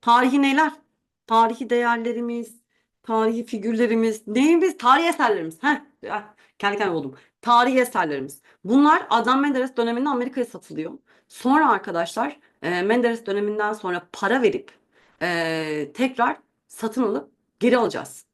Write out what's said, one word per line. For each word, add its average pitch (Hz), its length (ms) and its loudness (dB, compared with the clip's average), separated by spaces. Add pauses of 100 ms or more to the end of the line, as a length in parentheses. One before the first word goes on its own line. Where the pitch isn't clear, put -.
Tarihi 254 360 4
neler? 285 300 2 (560)
Tarihi 226 420 2
değerlerimiz, 233 920 -2 (420)
tarihi 226 420 0
figürlerimiz, 226 840 -2
neyimiz? 311 500 2
Tarihi 269 300 4
eserlerimiz. 202 560 -2
Heh, 285 180 0 (200)
ya, - 340 -10 (240)
kendi 202 180 -2
kendime 190 180 -2
buldum. 139 200 -6 (260)
Tarihi 247 380 4
eserlerimiz. 156 600 -4 (220)
Bunlar 285 460 4
Adnan 240 320 2
Menderes 262 360 -2
döneminde 240 320 -2
Amerika'ya 254 360 -4
satılıyor. 160 460 -12 (360)
Sonra 285 420 0
arkadaşlar, 202 680 -4 (220)
e, 175 200 -4
Menderes 233 440 0
döneminden 208 480 -4
sonra 180 400 -8
para 220 280 0
verip, 190 300 -2 (500)
e, 160 720 -4
tekrar 254 440 -2 (300)
satın 226 360 -6
alıp 220 280 -4 (280)
geri 247 180 4
alacağız. - 560 -4